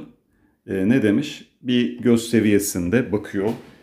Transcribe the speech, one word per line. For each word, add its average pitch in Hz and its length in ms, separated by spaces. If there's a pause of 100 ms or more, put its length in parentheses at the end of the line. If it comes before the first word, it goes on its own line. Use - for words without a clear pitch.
(680)
Ee, 95 220
ne 127 140
demiş? 107 600
Bir 123 360
göz 117 320
seviyesinde 101 840
bakıyor. 98 380 (320)